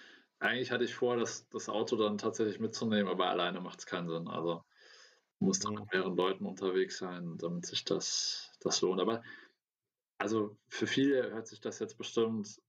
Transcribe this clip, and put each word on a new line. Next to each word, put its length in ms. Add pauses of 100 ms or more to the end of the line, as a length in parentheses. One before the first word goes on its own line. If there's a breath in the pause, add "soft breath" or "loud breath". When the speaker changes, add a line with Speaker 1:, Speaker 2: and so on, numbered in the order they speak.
(380 loud breath)
Speaker 1:
eigentlich 320
hatte 140
ich 100
vor, 220
das, 320
das 200
Auto 280
dann 220
tatsächlich 420
mitzunehmen, 500
aber 180
alleine 320
macht's 260
keinen 220
Sinn. 200
Also, 360 (760 loud breath)
muss 200
dann 120
Speaker 2:
Mhm. 140
Speaker 1:
mit 60
mehreren 240
Leuten 300
unterwegs 520
sein, 400
damit 280
sich 180
das, 760
das 220
lohnt. 180
Aber, 220 (960 loud breath)
also, 400 (100)
für 180
viele 460
hört 160
sich 120
das 200
jetzt 180
bestimmt 720